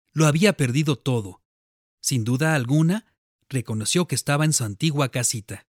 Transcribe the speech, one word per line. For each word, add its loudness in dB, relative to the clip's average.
Lo 2
había 4
perdido 0
todo. -6
Sin -2
duda 0
alguna, 0
reconoció -2
que -4
estaba 0
en 2
su 0
antigua -2
casita. -6